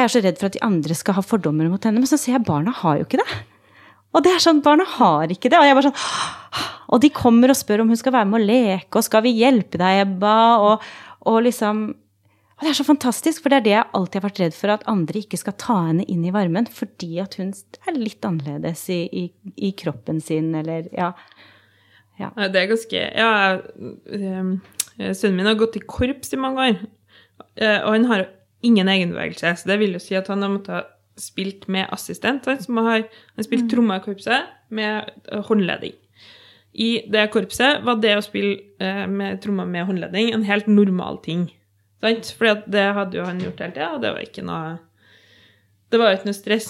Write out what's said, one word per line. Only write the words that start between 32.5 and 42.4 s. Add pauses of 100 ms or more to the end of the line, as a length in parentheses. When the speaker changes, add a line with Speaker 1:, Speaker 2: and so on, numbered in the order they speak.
Speaker 2:
som
har,
han
har
spilt
Speaker 1:
Mm.
Speaker 2:
trommer
i
korpset (180)
med, (220)
eh,
håndledning. (800)
I (200)
det
korpset
var
det
å
spille, (180)
eh,
med
trommer
med
håndledning
en
helt
normal
ting, (540)
sant?
Fordi